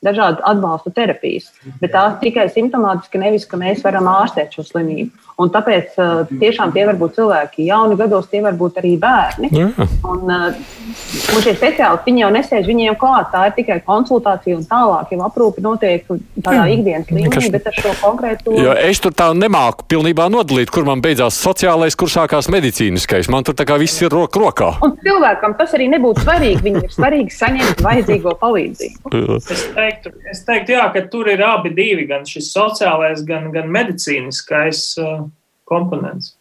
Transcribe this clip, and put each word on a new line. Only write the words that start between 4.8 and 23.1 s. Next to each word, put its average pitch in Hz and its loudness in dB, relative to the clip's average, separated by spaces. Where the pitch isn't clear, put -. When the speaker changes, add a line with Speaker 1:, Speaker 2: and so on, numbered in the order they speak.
Speaker 1:
Un 180 2
tāpēc, 185 0
eh, 170 0
tiešām 220 0
tie 196 2
var 208 2
būt 170 -2
cilvēki 160 0
jauni 214 2
gados, 202 0
tie 202 -2
var 208 0
būt 175 -2
arī 180 2
bērni. 185 0
Speaker 2:
Jā. 165 2
Speaker 1:
Un, 185 -4
eh, 175 -2
un 214 4
šie 226 4
speciālisti, 240 2
viņi 247 4
jau 202 4
nesēž, 220 2
viņiem 220 2
klāt, 254 2
tā 185 2
ir 208 -2
tikai 185 -2
konsultācija 202 0
un 160 -6
tālāk 202 2
jau 180 -4
aprūpe 214 0
notiek 202 0
tādā 214 2
Speaker 2:
Jā. 220 2
Speaker 1:
ikdienas 165 -2
līmenī, 160 0
Speaker 2:
Kas 226 0
Speaker 1:
bet 202 -2
ar 208 -6
šo 202 -2
konkrēto 220 0
Speaker 2:
Jo 131 4
es 170 2
tur 185 0
tā 165 2
nemāku 170 2
pilnībā 165 2
nodalīt, 147 0
kur 170 0
man 139 0
beidzās 127 2
sociālais, 165 2
kur 180 0
sākās 156 0
medicīniskais. 107 0